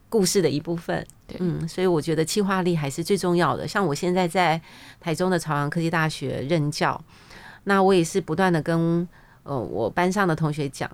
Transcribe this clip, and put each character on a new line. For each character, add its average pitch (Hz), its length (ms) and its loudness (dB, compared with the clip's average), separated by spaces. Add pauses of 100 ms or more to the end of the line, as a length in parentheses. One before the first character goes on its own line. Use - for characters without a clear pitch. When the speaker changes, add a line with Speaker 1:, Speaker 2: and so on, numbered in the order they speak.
Speaker 1:
故 202 160 2
事 196 160 2
的 156 80 4
一 139 100 -2
部 170 160 -6
分。 170 300 -6 (220)
Speaker 2:
对。 - 120 -16
Speaker 1:
嗯， 160 280 -2
所 185 160 -6
以 190 40 4
我 170 140 2
觉 160 140 0
得 160 100 2
企 208 160 0
划 190 220 0
力 175 120 2
还 147 140 -2
是 165 140 -6
最 196 140 2
重 175 200 2
要 147 180 4
的。 78 120 -6
像 202 180 0
我 143 100 0
现 175 180 -2
在 180 140 2
在 165 320 2 (400)
台 160 160 -4
中 185 160 0
的 175 80 2
朝 156 160 -4
阳 143 140 -2
科 170 100 -4
技 165 100 0
大 160 200 0
学 131 400 -6
任 151 200 2
教， 151 300 -2 (640)
那 196 180 2
我 196 120 6
也 175 100 6
是 190 160 -2
不 160 160 -4
断 185 160 2
地 160 100 2
跟， 165 460 0 (360)
呃， 139 140 -6
我 101 320 -2
班 180 220 0
上 196 160 0
的 156 80 2
同 156 160 0
学 147 160 -4
讲， - 260 -8